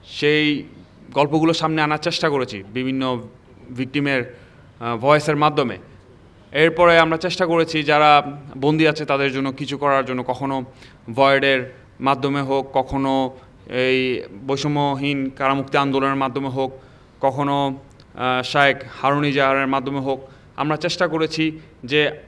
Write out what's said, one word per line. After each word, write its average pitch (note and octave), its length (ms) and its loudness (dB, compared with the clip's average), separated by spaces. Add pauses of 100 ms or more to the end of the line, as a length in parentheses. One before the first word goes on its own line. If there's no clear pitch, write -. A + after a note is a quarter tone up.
সেই D3+ 600 0 (480)
গল্পগুলো D#3 400 2
সামনে D#3+ 300 0
আনার D3+ 160 0
চেষ্টা E3+ 300 -2
করেছি B2 340 -4 (100)
বিভিন্ন B2+ 480 -2 (560)
ভিকটিমের, C3 600 -2 (440)
আহ, A#2+ 160 -4
ভয়েসের D3 400 4
মাধ্যমে। C#3+ 420 0 (720)
এরপরে E3 460 4
আমরা D#3+ 180 4
চেষ্টা F3 300 -2
করেছি D#3+ 360 0
যারা D3 400 6 (360)
বন্দী D3+ 280 4
আছে D3+ 180 0
তাদের C#3 280 0
জন্য C3+ 200 -4
কিছু C3+ 260 -8
করার C#3 260 2
জন্য, B2+ 220 -6
কখনো C3+ 380 -4 (460)
ভয়েডের C3+ 640 2 (260)
মাধ্যমে C#3 400 0
হোক, C3+ 320 -2
কখনো C3+ 640 0 (300)
এই B2+ 560 0 (240)
বৈষম্যহীন C#3 920 -2
কারামুক্তি C3+ 420 0
আন্দোলনের C#3 380 0
মাধ্যমে C3+ 320 -4
হোক, C3 300 -4 (420)
কখনো, C#3 540 0 (400)
আহ, B2+ 280 0
শায়েখ C#3 340 2 (260)
হারুন C#3+ 220 2
ইজাহারের C3+ 420 2
মাধ্যমে C#3 340 -2
হোক, C3+ 280 -4 (280)
আমরা D3+ 200 -2
চেষ্টা E3+ 320 -2
করেছি D#3 520 -2 (240)
যে D3 260 2 (180)